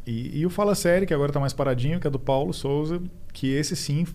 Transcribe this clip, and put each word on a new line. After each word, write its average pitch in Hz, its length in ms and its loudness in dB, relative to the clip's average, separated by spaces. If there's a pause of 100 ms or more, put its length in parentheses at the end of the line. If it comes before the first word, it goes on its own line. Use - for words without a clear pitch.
E, 120 340 -4
e 160 60 2
o 180 40 2
Fala 202 260 2
Série, 185 300 4
que 180 80 0
agora 143 180 2
tá 143 80 0
mais 139 140 0
paradinho, 135 460 2
que 165 80 0
é - 20 2
do 135 100 -2
Paulo 143 340 0
Souza, 151 480 -2 (320)
que - 180 -2
esse 151 240 0
sim, 151 400 0